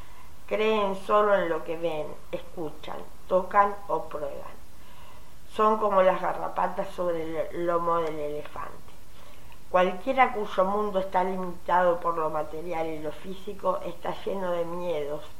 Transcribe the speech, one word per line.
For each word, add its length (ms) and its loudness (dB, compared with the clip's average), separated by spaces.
Creen 500 2
solo 260 6
en 160 4
lo 140 0
que 120 -4
ven, 300 -2
escuchan, 680 -6
tocan 460 6
o 160 0
prueban. 560 -6
Son 280 4
como 240 4
las 180 6
garrapatas 680 -2
sobre 340 -2
el 420 -2
lomo 320 2
del 220 -2
elefante. 580 -6
Cualquiera 600 4
cuyo 320 2
mundo 340 2
está 240 2
limitado 760 2
por 160 0
lo 140 0
material 560 -2
y 140 -4
lo 120 -4
físico 720 -2
está 300 -4
lleno 280 -2
de 140 0
miedos, 580 -2